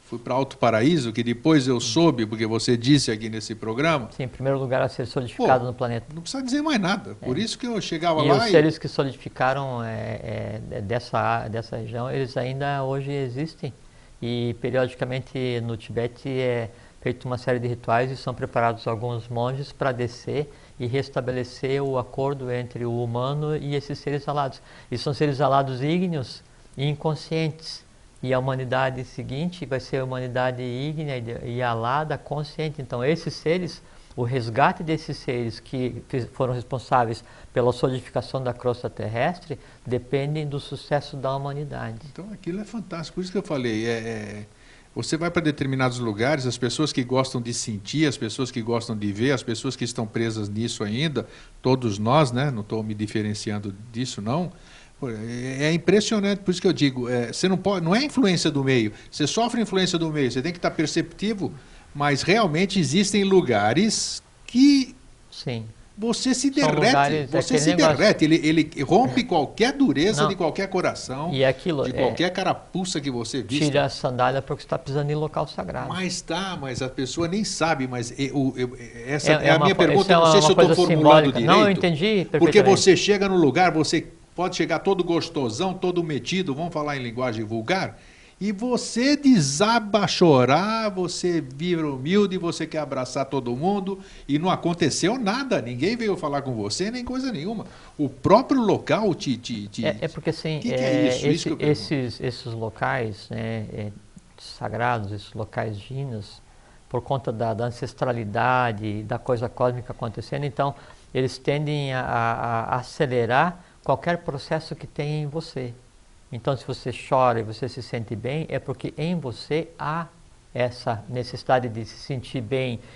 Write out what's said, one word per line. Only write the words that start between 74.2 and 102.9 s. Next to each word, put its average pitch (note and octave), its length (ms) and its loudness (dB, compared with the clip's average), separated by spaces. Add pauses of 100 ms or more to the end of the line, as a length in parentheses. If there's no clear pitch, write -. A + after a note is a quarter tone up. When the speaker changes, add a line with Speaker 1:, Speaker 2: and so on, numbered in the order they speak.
Speaker 2:
porque C3+ 220 -6
você - 80 -18
tá - 80 -2
pisando C#3+ 340 -4
em D3+ 40 -2
local D3+ 320 -4
sagrado. C3 420 -8
Speaker 1:
Mas F3+ 320 -6
tá, F3+ 400 -6
mas B2+ 220 -8
a B2+ 40 -2
pessoa C#3+ 400 -4
nem G3+ 160 -2
sabe, D#3 440 0
mas B2 320 -6
e, C3+ 160 0
o, C3 200 2
eu, B2 220 -4 (300)
essa D3 240 2
Speaker 2:
É, C#3+ 140 4
Speaker 1:
é - 20 6
Speaker 2:
é - 20 8
Speaker 1:
a D#3 80 8
Speaker 2:
uma D3 80 4
Speaker 1:
minha - 80 6
Speaker 2:
co-, C3 100 2
Speaker 1:
pergunta, D3+ 200 6
Speaker 2:
isso G3 100 2
é - 20 10
Speaker 1:
não E3 160 8
sei D3+ 100 10
Speaker 2:
uma - 0 -
Speaker 1:
se D#3 100 8
eu F#3 40 6
tô - 20 -
Speaker 2:
coisa E3 180 8
Speaker 1:
formulando E3+ 260 6
Speaker 2:
simbólica. D3+ 380 8
Speaker 1:
direito. A#2 180 4
Speaker 2:
Não, G#3+ 80 8
eu G3+ 60 4
entendi F3+ 580 2
Speaker 1:
Porque D#3+ 80 2
Speaker 2:
perfeitamente. F3+ 420 8
Speaker 1:
você F3+ 160 8
chega G3 320 4
no F#3+ 80 2
lugar, E3+ 360 6
você D#3 340 0 (280)
pode F3+ 220 -2
chegar D#3 240 0
todo F#3 240 2
gostosão, D#3+ 720 -2
todo F3+ 280 0
metido, D#3 540 -4
vamos E3 180 -6
falar D3 220 -4
em C3 80 -6
linguagem A#2 400 -4
vulgar, A2+ 560 -2 (400)
e G3+ 140 -2
você B3 640 0
desaba G#3 880 4
a - 20 0
chorar, F3 800 6
você F3 520 -2
vira D#3 440 -2
humilde, F3+ 520 2
você E3 280 -4
quer D#3 140 -6
abraçar C3+ 460 -2
todo B2 320 -2
mundo, F#3+ 420 -2 (280)
e C#3+ 120 2
não F3+ 100 2
aconteceu E3+ 680 0
nada, A3 420 0
ninguém B2+ 360 -2
veio G#3+ 180 0
falar C#3+ 280 -2
com C3 120 -4
você, G#2+ 340 -4
nem B3 140 -6
coisa B3+ 260 -6
nenhuma. F#3 360 -6 (340)
O C#3+ 80 2
próprio A#3+ 540 4
local F3+ 520 2
te, C3 240 -2
te, G#2 300 -8
te A2+ 180 -6
Speaker 2:
É, D#3 140 0
é D#3+ 80 -2
porque D#3 220 -4
assim, D#3 320 -4
Speaker 1:
que A#3+ 80 -2
que C3+ 60 0
é B2+ 40 0
Speaker 2:
é, B2+ 300 2
Speaker 1:
isso? B2+ 80 2
Isso C#3+ 100 0
Speaker 2:
esse, D#3+ 160 2
Speaker 1:
que - 80 -2
eu D3 60 -4
pergunto. D3 220 2
Speaker 2:
esses, B2+ 420 -4
esses A#2+ 320 -6
locais, A2+ 760 -4